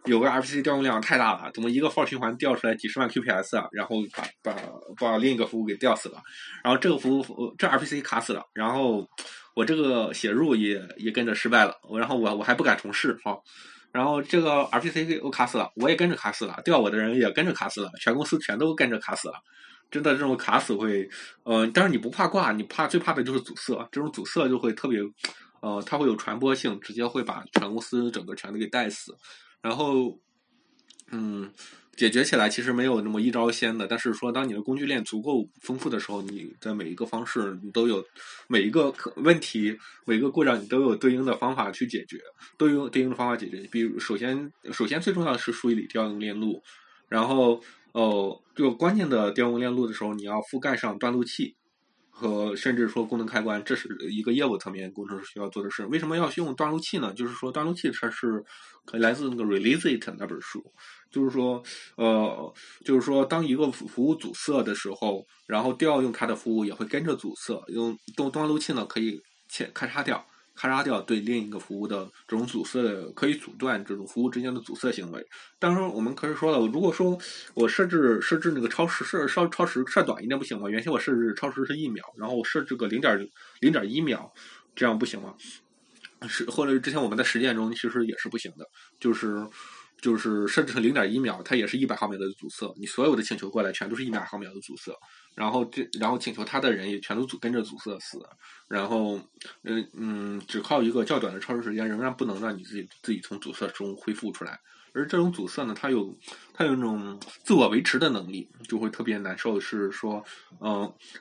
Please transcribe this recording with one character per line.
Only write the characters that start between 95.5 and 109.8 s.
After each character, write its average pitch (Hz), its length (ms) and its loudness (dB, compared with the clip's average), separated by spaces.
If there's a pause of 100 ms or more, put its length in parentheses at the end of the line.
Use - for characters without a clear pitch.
后 123 140 2
这， 123 240 -6 (100)
然 110 120 2
后 123 80 0
请 113 160 -6
求 110 100 -6
他 131 160 -2
的 127 140 2
人 95 160 -4
也 101 100 -4
全 107 160 -6
都 123 80 0
阻， 127 140 -10
跟 117 120 -4
着 120 120 0
阻 107 160 -8
塞 101 220 -10
死， - 180 -16 (500)
然 101 180 -2
后， 107 320 0 (460)
嗯， 113 300 -4
嗯， 101 520 -6
只 110 140 -4
靠 139 220 2
一 117 80 4
个 117 160 2
较 147 120 2
短 104 140 -2
的 95 80 -10
超 120 160 -4
时 120 60 -4
时 107 100 -4
间 110 160 -2
仍 107 100 -4
然 127 160 -4
不 - 120 -4
能 98 120 -4
让 110 160 -4
你 92 100 -12
自 110 100 -16
己， 95 120 -8 (160)
自 117 100 -4
己 98 80 -2
从 101 200 -12
阻 87 140 -12
塞 98 140 -6
中 98 280 -8
恢 - 160 -6
复 107 180 -6
出 - 140 -10
来。 - 160 -12 (320)
而 147 140 -2
这 185 100 0
种 175 140 4
阻 170 160 -6
塞 - 200 -6
呢， 110 60 -4
它 135 160 -4
有， 107 240 2 (400)
它 170 120 0
有 139 100 4
一 - 60 2
种 104 360 -2 (280)
自 214 100 6
我 127 140 8
维 110 120 4
持 - 160 2
的 123 140 4
能 98 160 -4
力， 92 240 -10 (180)
就 117 80 -2
会 107 140 -2
特 113 140 -8
别 107 140 0
难 92 200 -6
受， 107 220 0
是 101 320 -2